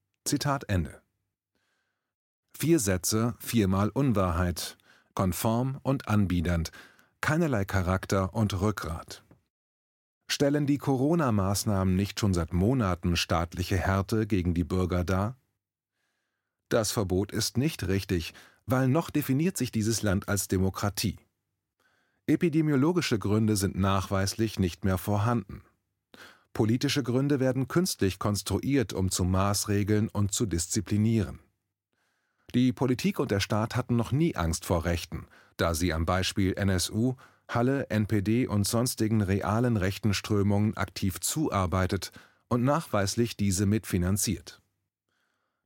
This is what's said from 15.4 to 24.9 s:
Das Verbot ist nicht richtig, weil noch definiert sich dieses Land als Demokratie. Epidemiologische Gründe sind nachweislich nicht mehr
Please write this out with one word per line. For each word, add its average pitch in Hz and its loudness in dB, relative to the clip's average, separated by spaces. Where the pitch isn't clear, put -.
Das 113 0
Verbot 95 -2
ist - -4
nicht 127 -2
richtig, 95 -2
weil 131 2
noch 160 0
definiert 151 0
sich - -4
dieses 110 0
Land 101 0
als 101 -2
Demokratie. 95 -2
Epidemiologische 151 2
Gründe 107 2
sind 98 0
nachweislich 98 0
nicht 92 0
mehr 95 2